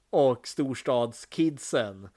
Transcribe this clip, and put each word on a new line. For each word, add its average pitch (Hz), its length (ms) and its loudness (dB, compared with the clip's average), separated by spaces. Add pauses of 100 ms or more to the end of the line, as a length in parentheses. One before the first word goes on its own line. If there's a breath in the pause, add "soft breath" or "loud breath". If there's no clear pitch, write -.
(100)
och 135 380 4
storstadskidsen, 123 1700 -2